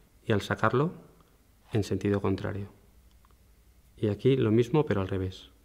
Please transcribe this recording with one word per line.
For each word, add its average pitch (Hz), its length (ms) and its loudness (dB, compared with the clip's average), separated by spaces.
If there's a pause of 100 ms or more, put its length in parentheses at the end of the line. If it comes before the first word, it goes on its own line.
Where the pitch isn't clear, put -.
(240)
y - 80 -2
al 101 100 2
sacarlo, 123 500 0 (800)
en 107 100 0
sentido 101 380 0
contrario. 101 480 -4 (1300)
Y 110 120 0
aquí 127 280 2
lo 113 160 2
mismo, 117 340 2
pero 101 140 0
al 95 80 -2
revés. 92 420 -6 (140)